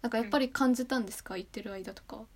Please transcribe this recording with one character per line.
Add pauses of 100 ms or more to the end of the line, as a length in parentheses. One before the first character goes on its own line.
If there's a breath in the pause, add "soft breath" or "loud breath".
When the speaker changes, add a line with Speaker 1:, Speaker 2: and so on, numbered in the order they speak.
Speaker 1:
な
ん
か
や
っ
ぱ
り
感
じ
た
ん
で
す
か？
Speaker 2:
う
ん。
Speaker 1:
言
っ
て
る
間
と
か。 (180)